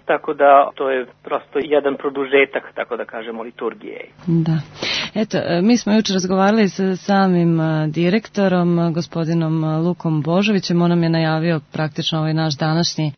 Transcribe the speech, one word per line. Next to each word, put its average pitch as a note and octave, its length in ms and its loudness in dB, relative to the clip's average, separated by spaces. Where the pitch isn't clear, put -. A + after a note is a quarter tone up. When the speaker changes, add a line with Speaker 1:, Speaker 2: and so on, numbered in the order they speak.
Speaker 1:
tako D3+ 300 -2
da C#3+ 400 6
to C3+ 160 -2
je B2+ 160 -2
prosto D3 420 -6
jedan C#3+ 320 0
produžetak, C#3 680 -2
tako A2+ 220 -8
da A#2 80 -6
kažemo, A2+ 380 -12
liturgije. A2 580 -10
Speaker 2:
Da. E3 300 0
Eto, - 240 -2
e, E3+ 240 0
mi A#3 140 4
smo G#3 160 0
juče G#3+ 200 2
razgovarali F#3+ 560 2
sa F#3+ 280 -2
samim, F3 640 2
e, D#3 280 0
direktorom, F3+ 920 0
e, E3+ 120 0
gospodinom, D#3+ 720 -2
e, D#3 140 -2
Lukom E3 440 -2
Božovićem. F3+ 600 0
On F3 80 4
nam E3+ 120 2
je E3 60 2
najavio D#3+ 520 0
praktično D#3 460 -4
ovaj D#3 160 -2
naš D#3+ 240 -2
današnji D#3 600 -2